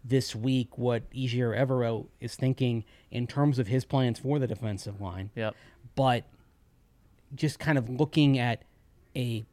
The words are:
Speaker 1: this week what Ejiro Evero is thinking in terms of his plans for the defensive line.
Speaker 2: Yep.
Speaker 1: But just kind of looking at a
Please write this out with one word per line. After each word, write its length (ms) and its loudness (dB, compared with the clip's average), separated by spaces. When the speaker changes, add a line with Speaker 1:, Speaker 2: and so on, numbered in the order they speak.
Speaker 1:
this 300 0
week 420 0
what 340 0
Ejiro 460 -2
Evero 500 0
is 160 -8
thinking 480 0
in 160 -4
terms 320 2
of 100 0
his 180 0
plans 340 0
for 180 -2
the 100 0
defensive 520 -6
line. 360 -8
Speaker 2:
Yep. 200 -4
Speaker 1:
But 300 2
just 240 -2
kind 180 2
of 120 0
looking 480 4
at 260 0
a 380 -4